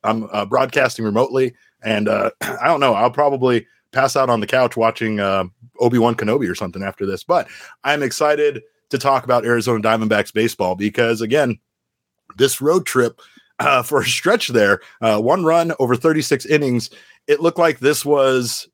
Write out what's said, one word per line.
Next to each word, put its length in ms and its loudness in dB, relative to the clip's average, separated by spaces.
I'm, 280 -2
uh, 140 -2
broadcasting 580 0
remotely. 500 0
And, 240 0
uh, 280 0
<clears throat> 60 -14
I 260 -4
don't 120 2
know. 140 4
I'll 180 2
probably 560 0
pass 240 0
out 140 2
on 100 2
the 80 -4
couch 300 0
watching, 420 0
uh, 260 0
Obi-Wan 360 2
Kenobi 340 -2
or 60 -4
something 260 -10
after 240 -8
this. 180 -8
But 260 -2
I'm 200 -2
excited 600 -2
to 80 -6
talk 280 -2
about 180 0
Arizona 380 0
Diamondbacks 520 0
baseball 420 -2
because, 440 -2
again, 400 -2
this 240 0
road 240 0
trip, 340 -2
uh, 240 2
for 180 -2
a 40 -4
stretch 420 -2
there, 340 2
uh, 180 2
one 260 0
run 320 2
over 180 0
thirty-six 520 0
innings. 420 0
It 140 2
looked 180 0
like 180 4
this 260 0
was 680 0